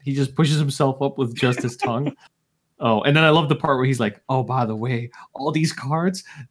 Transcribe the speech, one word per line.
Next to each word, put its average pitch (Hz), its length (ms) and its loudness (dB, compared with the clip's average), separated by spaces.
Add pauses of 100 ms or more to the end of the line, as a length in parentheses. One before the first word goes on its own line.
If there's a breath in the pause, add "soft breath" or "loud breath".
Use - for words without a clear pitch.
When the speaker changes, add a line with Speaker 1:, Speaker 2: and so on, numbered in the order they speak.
Speaker 1:
he 139 100 -4
just 135 220 -2
pushes 151 240 2
himself 139 420 0
up 139 160 -2
with 120 160 -2
just 123 280 0
his 120 140 -4
tongue. 131 440 -4
Speaker 2:
<laughs> - 60 -20 (540)
Speaker 1:
Oh, 110 220 2
and 147 140 4
then 160 60 4
I 160 80 6
love 151 180 4
the 151 60 4
part 143 240 0
where 131 80 2
he's 131 140 0
like, 104 280 -2
"Oh, 131 140 0
by 123 240 -2
the 110 80 -4
way, 120 340 -4 (240 loud breath)
all 143 200 -4
these 156 200 0
cards, 165 520 -4 (260 loud breath)